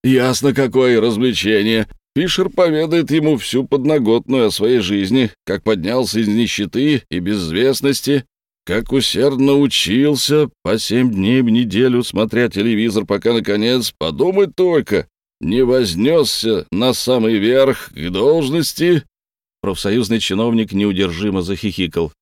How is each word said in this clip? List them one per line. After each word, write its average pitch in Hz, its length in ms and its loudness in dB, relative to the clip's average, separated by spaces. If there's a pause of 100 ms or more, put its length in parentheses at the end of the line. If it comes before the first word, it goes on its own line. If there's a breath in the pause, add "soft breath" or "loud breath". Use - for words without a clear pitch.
«Ясно, 131 480 2
какое 127 480 2
развлечение. 110 880 2 (260)
Фишер 175 360 0
поведает 165 600 0
ему 151 280 2
всю 127 280 -2
подноготную 127 800 2
о - 20 2
своей 117 300 2
жизни, 101 500 0 (160)
как 95 160 -4
поднялся 110 580 -2
из 107 80 0
нищеты 117 840 -2
и 90 100 -4
безвестности, 117 1040 -2 (400)
как 110 260 -4
усердно 135 600 0
учился, 139 960 0 (120)
по 107 160 -2
семь 123 320 0
дней 107 300 0
в 120 80 2
неделю 120 540 2
смотря 110 480 -2
телевизор, 107 560 -2
пока, 101 260 0
наконец, 113 640 -2
подумать 175 580 -2
только, 156 540 0 (320)
не 110 240 0
вознесся 113 1040 0
на 120 240 0
самый 113 440 0
верх 131 540 2
к 78 180 -8
должности». 151 920 0 (580)
Профсоюзный 104 580 0
чиновник 110 520 -2
неудержимо 95 680 -2
захихикал. 90 800 -4